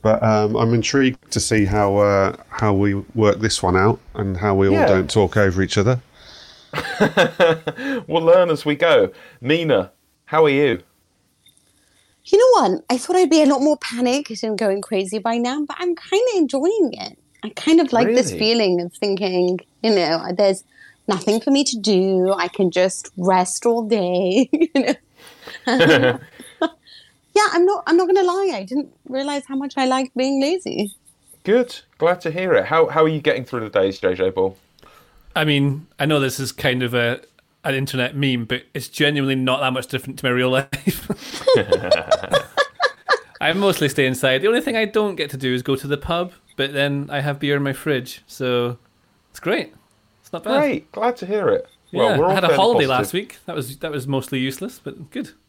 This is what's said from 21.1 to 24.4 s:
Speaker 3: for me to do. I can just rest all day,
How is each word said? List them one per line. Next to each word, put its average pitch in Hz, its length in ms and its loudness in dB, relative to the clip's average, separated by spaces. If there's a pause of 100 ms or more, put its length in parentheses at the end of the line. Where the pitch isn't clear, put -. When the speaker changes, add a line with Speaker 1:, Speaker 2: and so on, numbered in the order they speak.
Speaker 3:
for 285 100 -4
me 277 140 4
to 247 140 -4
do. 190 540 2
I 175 160 -2
can 185 220 0
just 180 460 -2
rest 185 500 0
all 233 160 0
day, 196 680 0